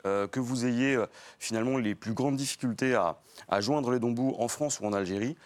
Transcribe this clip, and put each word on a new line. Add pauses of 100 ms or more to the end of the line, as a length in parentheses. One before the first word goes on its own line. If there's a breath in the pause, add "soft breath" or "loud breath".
euh,
que
vous
ayez,
euh, (320 loud breath)
finalement
les
plus
grandes
difficultés
à, (320 loud breath)
à
joindre
les
deux
bouts
en
France
ou
en
Algérie,